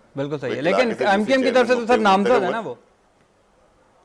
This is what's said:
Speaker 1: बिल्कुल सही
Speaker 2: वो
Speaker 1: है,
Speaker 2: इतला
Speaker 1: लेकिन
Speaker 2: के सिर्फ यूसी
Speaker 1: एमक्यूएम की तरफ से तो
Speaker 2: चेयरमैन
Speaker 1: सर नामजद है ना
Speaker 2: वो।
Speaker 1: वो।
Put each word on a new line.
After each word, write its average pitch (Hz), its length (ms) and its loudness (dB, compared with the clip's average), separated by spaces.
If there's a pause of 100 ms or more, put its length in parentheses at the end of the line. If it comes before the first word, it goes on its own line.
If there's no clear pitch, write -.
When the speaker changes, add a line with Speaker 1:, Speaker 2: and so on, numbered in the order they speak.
(160)
Speaker 1:
बिल्कुल 143 220 -6
सही 131 120 -6
Speaker 2:
वो 117 40 -4
Speaker 1:
है, 123 60 -8
Speaker 2:
इतला 156 100 0
Speaker 1:
लेकिन 208 220 0
Speaker 2:
के - 60 -8
सिर्फ 208 120 0
यूसी 196 100 2
Speaker 1:
एमक्यूएम 262 220 0
की 247 80 0
तरफ 240 180 2
से 254 60 2
तो 233 120 -4
Speaker 2:
चेयरमैन 247 100 2
Speaker 1:
सर 220 60 0
नामजद 202 420 2
है 175 60 -2
ना 220 100 -4
Speaker 2:
वो। 165 100 -10
Speaker 1:
वो। 120 80 -14 (1300)